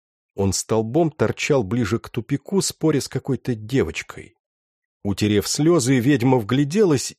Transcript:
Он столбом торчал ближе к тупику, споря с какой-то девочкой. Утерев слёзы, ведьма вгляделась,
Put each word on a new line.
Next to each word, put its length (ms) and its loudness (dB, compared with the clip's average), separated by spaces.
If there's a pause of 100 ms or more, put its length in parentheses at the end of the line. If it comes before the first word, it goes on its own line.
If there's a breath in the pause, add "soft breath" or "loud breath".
(360)
Он 160 0
столбом 580 -2
торчал 540 0
ближе 340 -2
к 100 -12
тупику, 520 -4
споря 400 -2
с 80 -8
какой-то 460 -6
девочкой. 840 -4 (640)
Утерев 460 0
слёзы, 500 2
ведьма 400 4
вгляделась, 800 0